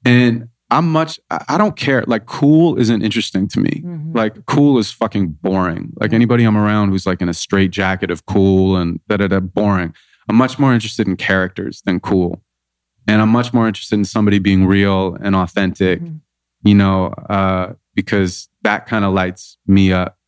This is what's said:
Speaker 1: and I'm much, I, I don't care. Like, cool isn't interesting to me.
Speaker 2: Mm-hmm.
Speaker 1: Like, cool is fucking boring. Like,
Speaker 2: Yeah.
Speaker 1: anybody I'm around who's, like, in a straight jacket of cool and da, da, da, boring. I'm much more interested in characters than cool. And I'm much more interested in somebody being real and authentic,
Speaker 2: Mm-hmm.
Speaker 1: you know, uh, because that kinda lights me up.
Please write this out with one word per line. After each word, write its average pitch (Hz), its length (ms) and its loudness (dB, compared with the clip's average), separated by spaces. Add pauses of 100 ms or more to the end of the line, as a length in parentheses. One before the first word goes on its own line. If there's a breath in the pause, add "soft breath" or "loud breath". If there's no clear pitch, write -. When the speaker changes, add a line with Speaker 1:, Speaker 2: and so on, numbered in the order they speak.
Speaker 1:
and 123 440 2 (240)
I'm 160 200 2
much, 160 280 -2 (100)
I, - 200 -6
I 147 100 0
don't 208 160 0
care. 135 320 0
Like, 113 180 -4
cool 156 540 2
isn't 113 240 2
interesting 104 460 -2
to - 100 -4
me. - 260 -2
Speaker 2:
Mm-hmm. 160 320 -10
Speaker 1:
Like, 110 300 -4
cool 143 320 2
is 104 120 -4
fucking 95 520 -4
boring. 92 540 -2
Like, 107 140 -2
Speaker 2:
Yeah. 113 40 0
Speaker 1:
anybody 120 280 2
I'm 107 140 2
around 104 320 2
who's, 95 160 -2
like, 92 160 -2
in 87 80 0
a 82 60 -4
straight 95 360 0
jacket 95 380 -4
of 82 160 -6
cool 95 520 2
and 85 300 -4
da, 104 100 0
da, 98 100 0
da, 95 140 0
boring. 95 520 -2 (340 soft breath)
I'm 104 100 -2
much 127 200 2
more 135 160 2
interested 110 340 -2
in 92 100 -2
characters 95 680 -2
than 90 140 -2
cool. 90 420 -2 (680)
And 107 120 4
I'm 110 80 2
much 120 240 0
more 113 160 2
interested - 260 -6
in 104 80 0
somebody 104 340 0
being 95 280 2
real 95 560 0
and 101 120 -2
authentic, 92 680 -2
Speaker 2:
Mm-hmm. 160 160 -12 (500)
Speaker 1:
you 101 80 6
know, 95 300 2 (240)
uh, 95 440 -2 (220)
because 98 540 -2 (140)
that 104 220 -2
kinda 101 240 -2
lights 92 560 -4
me 98 280 4
up. 90 240 -2 (100)